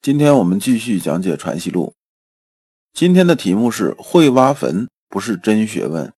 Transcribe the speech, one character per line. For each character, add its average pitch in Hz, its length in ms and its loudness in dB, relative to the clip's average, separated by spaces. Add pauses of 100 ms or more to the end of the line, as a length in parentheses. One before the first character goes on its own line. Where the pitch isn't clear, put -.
今 139 180 0
天 147 160 6
我 113 80 4
们 92 160 0
继 123 180 0
续 113 220 -4
讲 82 220 -4
解 92 160 -2
《传 - 220 -8
习 87 100 -8
录》。 85 180 -4 (1040)
今 180 200 2
天 185 120 6
的 170 100 2
题 92 180 -2
目 113 180 0
是 87 280 -4
“会 160 300 2
挖 131 240 2
坟 82 340 -6 (220)
不 - 100 -6
是 113 160 -4
真 107 300 0
学 - 220 -6
问”。 78 300 -8